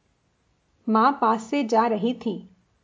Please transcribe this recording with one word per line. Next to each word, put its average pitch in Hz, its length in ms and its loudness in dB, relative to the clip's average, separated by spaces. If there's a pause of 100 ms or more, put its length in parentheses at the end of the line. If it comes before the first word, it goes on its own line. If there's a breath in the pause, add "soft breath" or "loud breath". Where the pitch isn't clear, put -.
(880)
मां 226 240 4
पास 226 300 0
से 285 220 -2
जा 226 220 2
रही 226 280 -2
थी, 202 420 -10 (280)